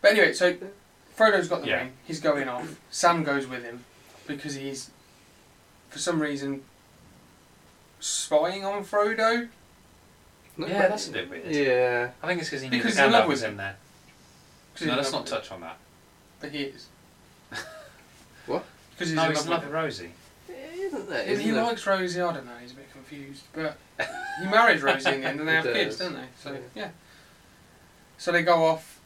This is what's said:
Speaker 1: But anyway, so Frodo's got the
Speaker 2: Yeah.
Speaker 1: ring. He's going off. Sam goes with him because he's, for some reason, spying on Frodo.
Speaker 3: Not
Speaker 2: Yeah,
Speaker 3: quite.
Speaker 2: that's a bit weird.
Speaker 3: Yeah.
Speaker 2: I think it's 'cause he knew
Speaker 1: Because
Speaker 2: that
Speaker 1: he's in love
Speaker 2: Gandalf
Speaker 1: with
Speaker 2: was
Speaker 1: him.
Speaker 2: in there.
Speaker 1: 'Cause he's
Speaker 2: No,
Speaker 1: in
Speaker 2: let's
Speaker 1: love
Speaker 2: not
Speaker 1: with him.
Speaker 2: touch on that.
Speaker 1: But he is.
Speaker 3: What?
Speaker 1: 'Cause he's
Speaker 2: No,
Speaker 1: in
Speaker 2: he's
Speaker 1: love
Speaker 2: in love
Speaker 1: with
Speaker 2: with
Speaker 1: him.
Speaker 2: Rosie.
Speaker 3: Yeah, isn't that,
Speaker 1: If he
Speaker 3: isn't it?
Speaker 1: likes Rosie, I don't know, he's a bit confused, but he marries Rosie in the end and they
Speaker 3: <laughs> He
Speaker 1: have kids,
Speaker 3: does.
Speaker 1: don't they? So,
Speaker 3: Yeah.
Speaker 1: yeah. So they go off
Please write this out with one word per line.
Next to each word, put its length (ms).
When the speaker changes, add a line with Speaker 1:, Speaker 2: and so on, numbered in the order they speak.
Speaker 1:
But 80
anyway, 220
so 240
Frodo's 300
got 160
the 60
Speaker 2:
Yeah. 140
Speaker 1:
ring. 100
He's 140
going 300
off. 320
Sam 320
goes 240
with 160
him 220
because 300
he's, 340
for 120
some 200
reason, 440
spying 640
on 200
Frodo. 640
Speaker 3:
Not 120
Speaker 2:
Yeah, 100
Speaker 3:
quite. 120
Speaker 2:
that's 180
a 40
bit 180
weird. 160
Speaker 3:
Yeah. 640
Speaker 2:
I 40
think 140
it's 100
'cause 120
he 60
knew 100
Speaker 1:
Because 180
Speaker 2:
that 60
Speaker 1:
he's 60
in 40
love 120
Speaker 2:
Gandalf 40
Speaker 1:
with 60
Speaker 2:
was 80
Speaker 1:
him. 100
Speaker 2:
in 60
there. 180
Speaker 1:
'Cause 80
he's 60
Speaker 2:
No, 60
Speaker 1:
in 60
Speaker 2:
let's 140
Speaker 1:
love 80
Speaker 2:
not 40
Speaker 1:
with 80
him. 80
Speaker 2:
touch 120
on 100
that. 140
Speaker 1:
But 120
he 120
is. 220
Speaker 3:
What? 180
Speaker 1:
'Cause 100
he's 80
Speaker 2:
No, 80
Speaker 1:
in 60
Speaker 2:
he's 80
Speaker 1:
love 80
Speaker 2:
in 40
love 120
Speaker 1:
with 80
Speaker 2:
with 80
Speaker 1:
him. 60
Speaker 2:
Rosie. 280
Speaker 3:
Yeah, 380
isn't 240
that, 160
Speaker 1:
If 140
he 80
Speaker 3:
isn't 100
it? 80
Speaker 1:
likes 200
Rosie, 340
I 120
don't 140
know, 140
he's 120
a 40
bit 160
confused, 500
but 240
he 60
marries 360
Rosie 280
in 120
the 60
end 120
and 80
they 40
Speaker 3:
<laughs> 40
He 0
Speaker 1:
have 80
kids, 220
Speaker 3:
does. 140
Speaker 1:
don't 100
they? 60
So, 100
Speaker 3:
Yeah. 60
Speaker 1:
yeah. 140
So 140
they 100
go 220
off 420